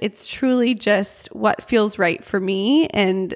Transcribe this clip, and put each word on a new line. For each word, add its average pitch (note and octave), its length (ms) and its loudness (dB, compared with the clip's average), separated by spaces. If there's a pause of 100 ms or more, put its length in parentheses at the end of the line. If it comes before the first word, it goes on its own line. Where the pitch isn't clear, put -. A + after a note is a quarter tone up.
It's - 260 -6
truly B3+ 460 0
just G3+ 540 -2
what G#3+ 360 -2
feels G#3+ 340 2
right F3 260 0
for - 160 -2
me, G3 480 2
and F#3+ 480 0